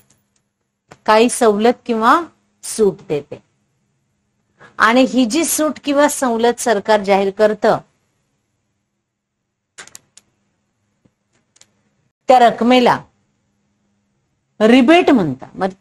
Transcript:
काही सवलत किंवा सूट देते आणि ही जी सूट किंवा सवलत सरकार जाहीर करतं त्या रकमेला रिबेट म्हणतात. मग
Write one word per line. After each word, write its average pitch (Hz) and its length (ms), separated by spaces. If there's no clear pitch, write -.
काही 220 220
सवलत 226 460
किंवा 240 340
सूट - 440
देते - 300
आणि 233 300
ही 254 160
जी 277 200
सूट 302 400
किंवा 285 240
सवलत 240 520
सरकार 208 420
जाहीर 196 280
करतं 214 480
त्या 254 100
रकमेला 233 600
रिबेट 269 500
म्हणतात. 165 440
मग 185 140